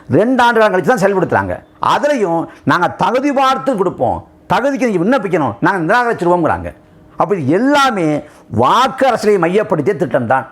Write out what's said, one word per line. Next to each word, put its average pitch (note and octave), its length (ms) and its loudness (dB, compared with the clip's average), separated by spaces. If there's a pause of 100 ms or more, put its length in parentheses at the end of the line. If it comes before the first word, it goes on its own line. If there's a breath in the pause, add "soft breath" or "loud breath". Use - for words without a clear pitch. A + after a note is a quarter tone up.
(120 loud breath)
ரெண்டு A#3 320 2
ஆண்டு A#3 160 2
காலம் G#3+ 140 2
கழிச்சு F3+ 180 0
தான் A3 120 0
செயல்படுத்துறாங்க. C#3 500 0 (400)
அதுலயும் G#3 480 0 (220 loud breath)
"நாங்க E3 240 2
தகுதி A#3+ 440 -2
பார்த்து C4 440 0
கொடுப்போம், B2 420 -2 (360)
தகுதிக்கு A#3+ 360 0
நீங்க F#3 140 0
விண்ணப்பிக்கணும், F#3 560 0
நாங்க F#3 280 0
நிராகரிச்சிருவோங்கிறாங்க." F3 840 0 (460)
அப்ப E3+ 180 0
இது D3 180 0
எல்லாமே B3 540 2 (420 loud breath)
வாக்கு F#3+ 580 2
அரசியலை G#3+ 320 2
மையப்படுத்திய F3 560 0
திட்டம் C3 320 -2
தான். C3+ 240 0